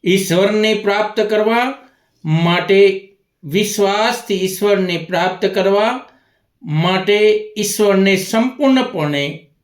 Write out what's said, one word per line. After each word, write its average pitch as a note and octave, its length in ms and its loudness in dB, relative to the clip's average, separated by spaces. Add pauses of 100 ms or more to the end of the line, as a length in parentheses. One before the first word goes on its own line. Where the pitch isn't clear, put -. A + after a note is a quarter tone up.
ઈશ્વરને G3 680 2
પ્રાપ્ત G#3 480 -2
કરવા A3 520 0 (520)
માટે, E3+ 560 2 (600)
વિશ્વાસથી G3+ 1000 -2
ઈશ્વરને F#3 520 0
પ્રાપ્ત F3+ 480 -4
કરવા G3+ 460 0 (720)
માટે F#3 580 0 (380)
ઈશ્વરને G3 600 2
સંપૂર્ણપણે F#3+ 1300 -2 (140)